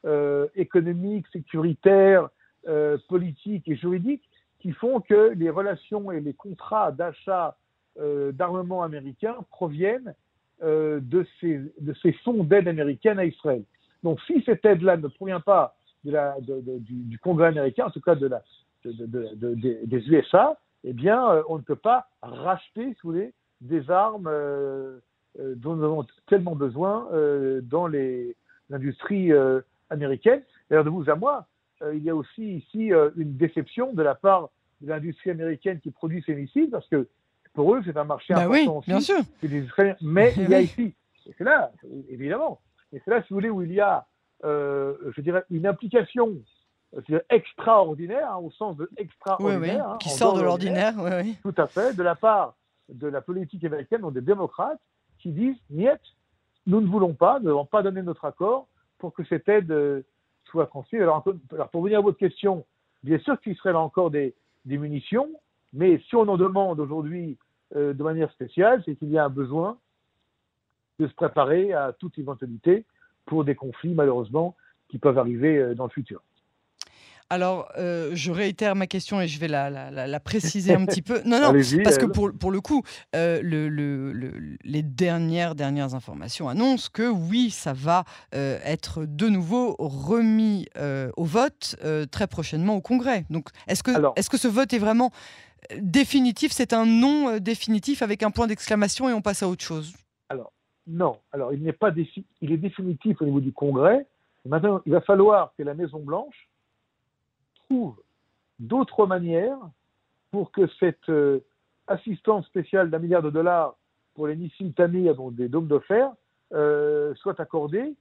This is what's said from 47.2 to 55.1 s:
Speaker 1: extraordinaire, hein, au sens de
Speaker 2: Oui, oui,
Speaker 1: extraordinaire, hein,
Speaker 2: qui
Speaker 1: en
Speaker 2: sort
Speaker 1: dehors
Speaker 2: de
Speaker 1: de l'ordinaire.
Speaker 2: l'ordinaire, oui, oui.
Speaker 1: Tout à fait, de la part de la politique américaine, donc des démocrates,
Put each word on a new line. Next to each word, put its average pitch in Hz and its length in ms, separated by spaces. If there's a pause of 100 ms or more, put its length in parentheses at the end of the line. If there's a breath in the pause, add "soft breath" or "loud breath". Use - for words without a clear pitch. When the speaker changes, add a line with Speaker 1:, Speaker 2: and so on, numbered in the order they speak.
Speaker 1:
extraordinaire, 214 1040
hein, 185 60
au 165 120
sens 202 260
de 151 80
Speaker 2:
Oui, - 40 (100)
oui, 214 60
Speaker 1:
extraordinaire, 190 840
hein, 202 120
Speaker 2:
qui - 80
Speaker 1:
en - 40
Speaker 2:
sort 226 220
Speaker 1:
dehors 180 240
Speaker 2:
de 180 60
Speaker 1:
de 190 40
l'ordinaire. 190 280
Speaker 2:
l'ordinaire, 180 280
oui, 220 60
oui. 202 220
Speaker 1:
Tout 170 80
à 147 60
fait, 220 300
de 180 60
la 175 120
part 202 400 (340)
de 135 200
la 139 120
politique 180 440
américaine, 156 380
donc 151 120
des 127 60
démocrates, 190 580 (400)